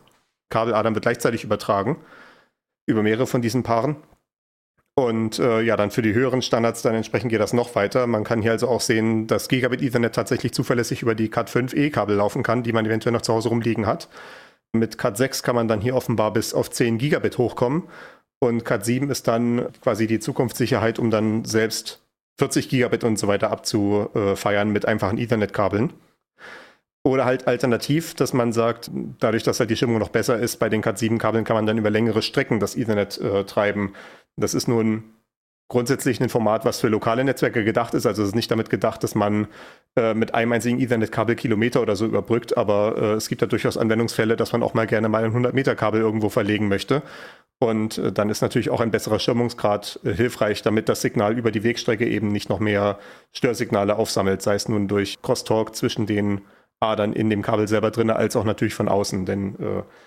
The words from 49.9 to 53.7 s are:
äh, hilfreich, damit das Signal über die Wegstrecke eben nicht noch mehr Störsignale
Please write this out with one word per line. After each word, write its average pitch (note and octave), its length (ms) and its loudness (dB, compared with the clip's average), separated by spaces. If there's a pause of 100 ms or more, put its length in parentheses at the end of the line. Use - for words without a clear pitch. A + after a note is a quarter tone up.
äh, A2+ 100 -2
hilfreich, G#2+ 500 0
damit A2 260 0
das A2 140 0
Signal A2+ 340 0
über A#2 140 0
die G#2 120 -2
Wegstrecke A#2 440 0
eben G#2+ 220 0
nicht G#2 200 -2
noch G2+ 100 0
mehr G2+ 400 0 (340)
Störsignale G#2+ 640 0